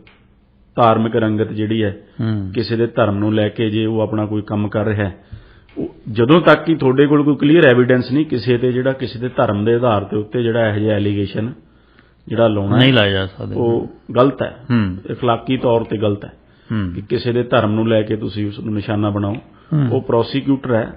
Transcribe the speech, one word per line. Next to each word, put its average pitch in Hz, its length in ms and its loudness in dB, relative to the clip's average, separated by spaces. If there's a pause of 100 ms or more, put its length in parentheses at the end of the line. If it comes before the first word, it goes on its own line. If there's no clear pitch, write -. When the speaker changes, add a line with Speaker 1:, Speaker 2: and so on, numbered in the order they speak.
(760)
Speaker 1:
ਧਾਰਮਿਕ 113 400 4
ਰੰਗਤ 110 360 0
ਜਿਹੜੀ 107 300 -2
ਹੈ, 101 140 -2 (240)
Speaker 2:
ਹੂੰ। 104 340 -2
Speaker 1:
ਕਿਸੇ 113 220 -2
ਦੇ 117 100 2
ਧਰਮ 107 320 0
ਨੂੰ 107 160 0
ਲੈ 104 140 2
ਕੇ 110 220 -2
ਜੇ 110 160 0
ਉਹ 110 140 -2
ਆਪਣਾ 107 260 -2
ਕੋਈ 107 160 -4
ਕੰਮ 104 260 -4
ਕਰ 104 160 -2
ਰਿਹਾ 104 240 -2
ਹੈ, 90 80 -10 (640)
ਉਹ - 100 -6 (240)
ਜਦੋਂ 120 280 4
ਤੱਕ 156 240 4
ਕਿ 165 100 2
ਤੁਹਾਡੇ 135 320 2
ਕੋਲ 147 160 4
ਕੋਈ 143 140 2
ਕਲੀਅਰ 151 300 6
ਐਵੀਡੈਂਸ 123 460 4
ਨਹੀਂ 151 140 0
ਕਿਸੇ 120 320 0
ਤੇ, 123 140 0
ਜਿਹੜਾ 127 200 0
ਕਿਸੇ 117 260 -8
ਦੇ 123 100 -6
ਧਰਮ 107 360 0
ਦੇ 117 100 4
ਆਧਾਰ 117 300 2
ਦੇ 101 120 -6
ਉੱਤੇ 107 260 -4
ਜਿਹੜਾ 117 260 0
ਇਹੋ 104 100 -2
ਜਿਹਾ 107 160 0
ਐਲੀਗੇਸ਼ਨ 104 580 -2 (760)
ਜਿਹੜਾ 113 200 2
ਲਾਉਣਾ 101 280 0
ਹੈ, 123 40 4
Speaker 2:
ਨਹੀਂ 131 120 6
ਲਾਇਆ 104 180 4
ਜਾ 95 160 -2
ਸਕਦਾ। 101 300 -10
Speaker 1:
ਉਹ 117 300 0 (300)
ਗਲਤ 135 260 2
ਹੈ। - 140 -8 (140)
Speaker 2:
ਹੂੰ। 101 260 0 (140)
Speaker 1:
اخلاقی 120 520 -2
ਤੌਰ 117 220 2
ਤੇ 110 120 -6
ਗਲਤ 104 280 -2
ਹੈ - 80 -18 (400)
Speaker 2:
ਹੂੰ। 98 220 -4
Speaker 1:
ਕਿ 92 60 -8
ਕਿਸੇ 117 320 -4
ਦੇ 120 100 0
ਧਰਮ 117 300 0
ਨੂੰ 113 160 0
ਲੈ 110 140 2
ਕੇ 107 140 -4
ਤੁਸੀਂ 104 300 -6
ਉਸ 101 140 -10
ਨੂੰ 113 140 -6
ਨਿਸ਼ਾਨਾ 104 360 -2
ਬਣਾਓ। 101 240 -4 (380)
Speaker 2:
ਹੂੰ। 147 180 0
Speaker 1:
ਉਹ 131 120 0
ਪ੍ਰੋਸੀਕਿਊਟਰ 127 720 0
ਹੈ, - 220 -2